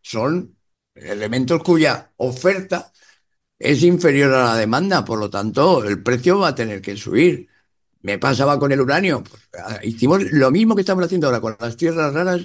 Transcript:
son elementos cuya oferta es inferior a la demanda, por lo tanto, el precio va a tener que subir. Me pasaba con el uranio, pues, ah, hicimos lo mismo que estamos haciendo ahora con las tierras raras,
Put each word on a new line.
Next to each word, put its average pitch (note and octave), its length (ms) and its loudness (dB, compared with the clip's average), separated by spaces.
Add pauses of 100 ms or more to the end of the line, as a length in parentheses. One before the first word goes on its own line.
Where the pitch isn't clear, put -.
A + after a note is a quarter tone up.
son C#3 560 -6 (360)
elementos A#2+ 680 -4
cuya D#3 540 2
oferta F3+ 720 -4 (680)
es C3+ 260 2
inferior D#3 500 4
a B2+ 120 4
la A2+ 100 2
demanda, B2 500 0
por A2+ 120 -4
lo G#2 120 -4
tanto, A#2 540 0
el G2+ 200 -4
precio B2+ 340 2
va F#3 120 2
a C3+ 60 -6
tener G#2+ 260 -6
que G2+ 160 -10
subir. C#3+ 500 0 (540)
Me G2 180 -6
pasaba C#3 400 0
con C#3 120 0
el C#3 100 0
uranio, D3 420 0
pues, - 180 -20 (160)
ah, G2 260 -12
hicimos C3 380 0 (100)
lo C3+ 200 4
mismo A3 240 4
que G3 60 0
estamos F#3 220 0
haciendo E3+ 240 -2
ahora A#2+ 140 0
con A2 180 -6
las A#2 180 -8
tierras D#3+ 360 -2
raras, F3+ 320 -2